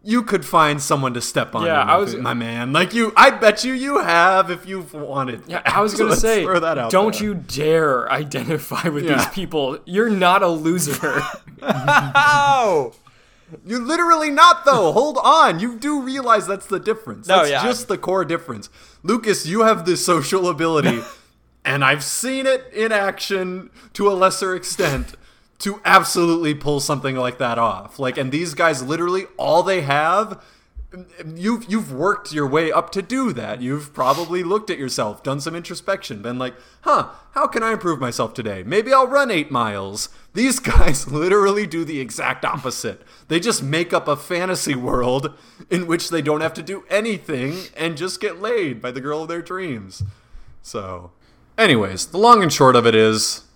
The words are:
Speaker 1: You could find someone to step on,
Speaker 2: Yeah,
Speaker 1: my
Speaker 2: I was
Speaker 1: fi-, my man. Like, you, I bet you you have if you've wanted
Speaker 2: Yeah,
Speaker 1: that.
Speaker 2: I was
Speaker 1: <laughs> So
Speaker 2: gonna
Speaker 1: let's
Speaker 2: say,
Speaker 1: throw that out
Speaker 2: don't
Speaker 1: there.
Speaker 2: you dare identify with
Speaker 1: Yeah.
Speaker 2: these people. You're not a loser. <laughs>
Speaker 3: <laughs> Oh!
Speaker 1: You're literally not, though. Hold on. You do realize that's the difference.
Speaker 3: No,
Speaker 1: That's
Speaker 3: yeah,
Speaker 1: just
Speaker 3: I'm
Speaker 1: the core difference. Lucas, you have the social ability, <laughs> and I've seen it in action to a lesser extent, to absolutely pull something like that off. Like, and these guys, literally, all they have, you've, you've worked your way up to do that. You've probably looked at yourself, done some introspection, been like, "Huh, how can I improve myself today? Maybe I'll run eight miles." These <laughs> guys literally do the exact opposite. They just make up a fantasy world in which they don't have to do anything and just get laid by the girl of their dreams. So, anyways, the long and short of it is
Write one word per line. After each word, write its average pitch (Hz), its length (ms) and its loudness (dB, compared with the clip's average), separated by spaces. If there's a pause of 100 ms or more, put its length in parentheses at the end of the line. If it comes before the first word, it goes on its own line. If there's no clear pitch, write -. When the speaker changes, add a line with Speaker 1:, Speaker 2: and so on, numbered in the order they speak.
Speaker 1:
You 226 180 0
could 190 220 -2
find 151 360 2
someone 135 340 0
to 120 60 -4
step - 360 -4
on, 165 100 0
Speaker 2:
Yeah, 156 180 2
Speaker 1:
my 135 100 4
Speaker 2:
I - 20 6
was 196 180 0
Speaker 1:
fi-, 127 60 -8
my 123 140 -4
man. 117 380 -4
Like, 180 220 0
you, 233 220 0
I 269 140 8
bet 214 340 2
you 254 80 -4
you 277 260 -2
have 180 520 4
if 175 140 -8
you've 180 300 -12
wanted 135 540 -6
Speaker 2:
Yeah, 170 140 -8
Speaker 1:
that. - 140 0
Speaker 2:
I 196 40 2
was 208 120 0
Speaker 1:
<laughs> - 20 -6
So - 40 -8
Speaker 2:
gonna 220 120 2
Speaker 1:
let's 247 120 2
Speaker 2:
say, 220 220 2
Speaker 1:
throw 175 160 2
that 160 180 -2
out 117 140 -2
Speaker 2:
don't 208 220 4
Speaker 1:
there. 214 100 -6
Speaker 2:
you 208 100 -4
dare 147 760 0
identify 143 800 -4
with 147 160 -4
Speaker 1:
Yeah. 147 120 0
Speaker 2:
these - 120 0
people. 151 580 -4
You're 202 240 0
not 190 320 4
a 185 60 2
loser. 156 720 -2 (160)
<laughs> - 100 -20
Speaker 3:
<laughs> - 160 -20
Oh! 277 1300 2 (760)
Speaker 1:
You're 233 160 -4
literally 320 480 2
not, 339 360 6
though. 220 260 4
Hold 269 260 2
on. 254 400 6
You 233 200 -6
do 285 240 -4
realize 240 440 0
that's 196 200 -8
the 190 120 -4
difference. 180 480 -6
Speaker 3:
No, 185 120 6
Speaker 1:
That's 151 120 4
Speaker 3:
yeah, 135 120 2
Speaker 1:
just 240 280 -2
Speaker 3:
I'm 190 60 -2
Speaker 1:
the - 20 -8
core 185 260 -2
difference. 139 440 -8 (340)
Lucas, 208 440 -2
you 202 160 0
have 202 240 2
the 175 100 2
social 180 540 0
ability, 156 500 2 (320)
<laughs> - 320 -20
and 139 180 0
I've 143 220 2
seen 262 420 -4
it 262 280 0
in 220 180 -2
action 190 800 -4 (240)
to 202 160 2
a - 20 0
lesser 185 420 2
extent, 151 600 -4 (460)
to 202 260 -6
absolutely 170 680 4
pull 143 240 -2
something 135 380 -2
like 123 220 -4
that 117 200 0
off. 104 400 -2
Like, 131 200 -4
and 131 120 -2
these 160 220 -2
guys, 156 300 2
literally, 170 420 -2 (140)
all 147 240 4
they 185 180 0
have, 165 640 0 (920)
you've, 214 360 -4
you've 190 200 -4
worked 156 440 -2
your 147 120 -2
way 156 240 0
up - 220 0
to 196 100 -4
do 247 300 -2
that. 117 300 -8
You've 143 320 -6
probably 165 500 0
looked 214 240 -2
at 170 100 -4
yourself, 123 440 -6
done 139 180 -4
some 143 160 -8
introspection, 175 640 -8
been 120 160 -8
like, 127 160 -6 (280)
"Huh, 226 260 2 (240)
how 277 140 0
can 233 160 -2
I 226 100 0
improve 175 260 -2
myself 120 360 -4
today? 101 280 -8
Maybe 208 300 0
I'll 262 160 4
run 269 220 0
eight 156 200 -2
miles." 104 600 -4 (240)
These 240 260 0
<laughs> - 0 -
guys 196 500 6
literally 196 560 2
do 165 180 -4
the 151 140 -8
exact 131 460 -6
opposite. 117 580 -6 (240)
They 165 140 0
just 214 220 -2
make 160 300 -2
up 180 140 -2
a 147 100 0
fantasy 175 600 -4
world 127 600 -2 (320)
in 180 200 -2
which 170 220 -2
they 165 120 -2
don't 151 180 0
have 160 140 -4
to 170 80 -12
do 190 260 -10
anything 165 680 -4 (200)
and 165 200 -6
just 185 240 -8
get 180 200 -6
laid 190 400 -4
by 127 120 -8
the 131 80 -10
girl 151 220 -6
of 156 60 -12
their 170 140 -8
dreams. 160 600 -10 (600)
So, 92 480 -12 (480)
anyways, 110 480 2
the 175 120 -6
long 226 240 4
and 156 100 0
short 127 240 6
of 117 100 4
it 113 80 4
is 110 480 2 (140)